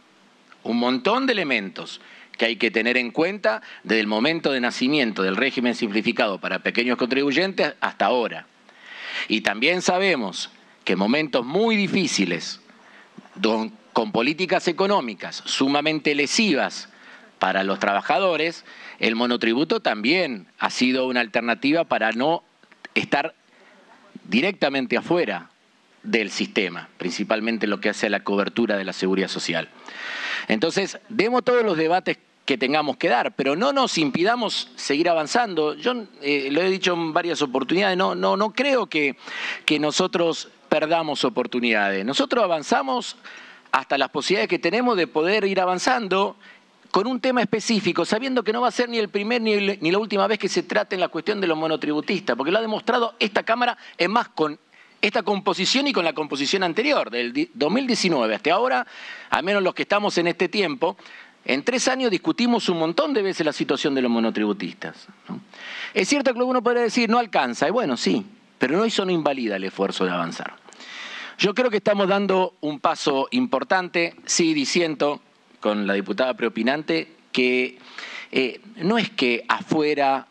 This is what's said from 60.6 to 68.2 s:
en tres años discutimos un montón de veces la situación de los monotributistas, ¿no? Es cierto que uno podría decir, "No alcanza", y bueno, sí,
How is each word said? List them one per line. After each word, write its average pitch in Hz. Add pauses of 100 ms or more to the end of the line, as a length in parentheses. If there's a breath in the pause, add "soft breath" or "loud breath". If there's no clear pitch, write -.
en 139
tres 240
años 254
discutimos 214
un 175
montón 165
de 220
veces 180
la 147
situación 143
de 131
los 123
monotributistas, 104 (200)
¿no? - (540 loud breath)
Es 190
cierto 269
que 233
uno 254
podría 240
decir, 233
"No 233
alcanza", 143
y 160
bueno, 190
sí, 139 (340)